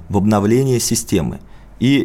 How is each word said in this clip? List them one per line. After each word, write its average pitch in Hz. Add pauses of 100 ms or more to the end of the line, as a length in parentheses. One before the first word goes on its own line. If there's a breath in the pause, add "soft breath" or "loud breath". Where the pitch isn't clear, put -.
в 95
обновление 107
системы. 90 (400 soft breath)
И 135